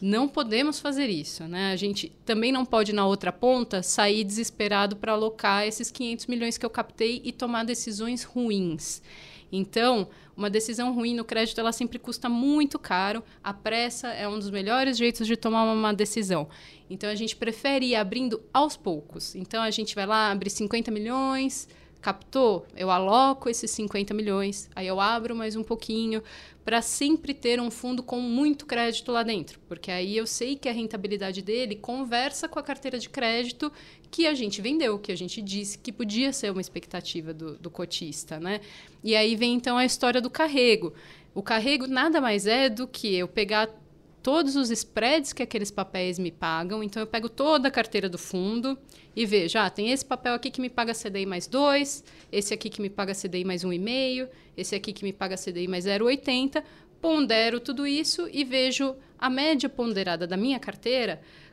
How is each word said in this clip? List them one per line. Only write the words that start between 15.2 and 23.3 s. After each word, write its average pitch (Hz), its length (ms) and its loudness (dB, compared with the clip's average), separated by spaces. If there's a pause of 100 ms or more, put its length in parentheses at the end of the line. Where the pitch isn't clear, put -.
de 226 80 2
tomar 226 260 2
uma 220 140 4
má 214 160 4
decisão. 190 560 0 (420)
Então, 190 180 -6
a 208 60 -2
gente 220 220 -4
prefere 254 500 0
ir 240 80 4
abrindo 220 480 0 (100)
aos 294 240 4
poucos. - 600 -6
Então, 190 260 -4
a 220 80 0
gente 214 240 -2
vai 202 120 -2
lá, 214 260 4
abre 196 180 -2
cinquenta 226 400 -2
milhões, 262 800 -2 (360)
Captou? 208 640 2 (100)
Eu 190 140 0
aloco 240 580 6